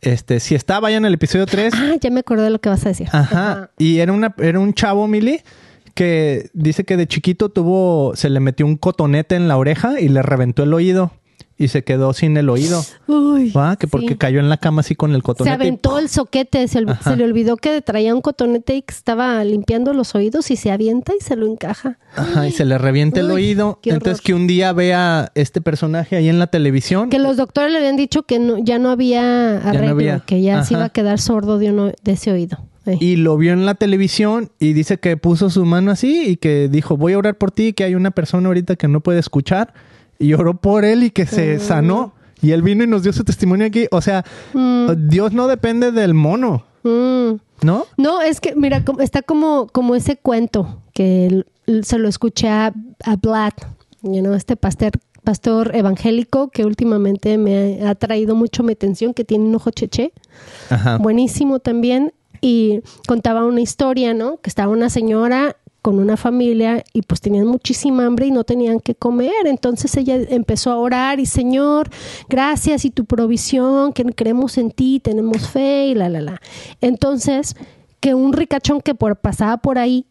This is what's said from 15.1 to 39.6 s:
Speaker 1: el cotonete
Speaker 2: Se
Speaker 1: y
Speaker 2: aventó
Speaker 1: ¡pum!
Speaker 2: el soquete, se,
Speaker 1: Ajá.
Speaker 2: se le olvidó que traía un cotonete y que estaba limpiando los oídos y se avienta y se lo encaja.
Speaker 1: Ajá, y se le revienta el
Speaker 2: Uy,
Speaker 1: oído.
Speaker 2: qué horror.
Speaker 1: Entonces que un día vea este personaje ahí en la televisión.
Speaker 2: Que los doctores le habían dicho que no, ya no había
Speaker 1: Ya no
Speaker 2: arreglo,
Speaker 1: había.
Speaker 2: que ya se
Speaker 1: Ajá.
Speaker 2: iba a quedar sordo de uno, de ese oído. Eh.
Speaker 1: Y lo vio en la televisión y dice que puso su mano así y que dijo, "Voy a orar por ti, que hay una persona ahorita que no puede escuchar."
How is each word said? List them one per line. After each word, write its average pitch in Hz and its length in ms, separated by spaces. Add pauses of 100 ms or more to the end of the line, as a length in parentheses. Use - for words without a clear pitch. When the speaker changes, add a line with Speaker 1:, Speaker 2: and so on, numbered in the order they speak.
Speaker 1:
el 127 80
cotonete 131 320
Speaker 2:
Se 262 80
Speaker 1:
y - 20
Speaker 2:
aventó 262 240
Speaker 1:
¡pum! 277 80
Speaker 2:
el 302 100
soquete, 262 600
se, 233 180
Speaker 1:
Ajá. - 240
Speaker 2:
se 262 60
le 240 80
olvidó 233 320
que 302 260
traía 214 320
un 254 60
cotonete 240 560
y 269 60
que - 120
estaba 233 480
limpiando 226 500
los 269 220
oídos 226 380
y 240 40
se 208 140
avienta 220 480
y - 60
se 277 100
lo 220 160
encaja. 220 480 (160)
Speaker 1:
Ajá, 151 320
y 143 60
se - 120
le 131 140
revienta 139 400
el 180 80
Speaker 2:
Uy, 180 60
Speaker 1:
oído. 202 500
Speaker 2:
qué 233 80
horror. 156 120
Speaker 1:
Entonces 185 200
que 185 120
un 175 120
día 180 260
vea 180 640
este 147 260
personaje 160 540
ahí 165 140
en 165 100
la 175 80
televisión. 165 640
Speaker 2:
Que 269 80
los 269 180
doctores 285 360
le 320 60
habían 277 180
dicho 285 260
que 240 160
no, 240 200
ya 240 200
no 254 120
había 247 300
Speaker 1:
Ya 240 440
no 202 60
Speaker 2:
arreglo, 147 240
Speaker 1:
había. 147 260
Speaker 2:
que 185 200
ya 190 220
se 226 120
Speaker 1:
Ajá. 165 80
Speaker 2:
iba - 20
a - 60
quedar 208 280
sordo 214 400
de 208 140
uno, 202 180 (140)
de 196 80
ese 196 180
oído. 175 280 (280)
Eh. 185 140
Speaker 1:
Y 180 160
lo 160 200
vio 165 160
en 185 140
la 202 80
televisión 208 840
y 156 140
dice 156 260
que 170 160
puso 175 340
su 180 140
mano 180 260
así 285 380
y 180 80
que 143 320
dijo, 147 280
"Voy 165 180
a 202 40
orar 208 180
por 196 140
ti, 220 220
que 196 100
hay 185 140
una 185 160
persona 180 340
ahorita 180 300
que 160 100
no 147 140
puede 175 180
escuchar." 185 560 (460)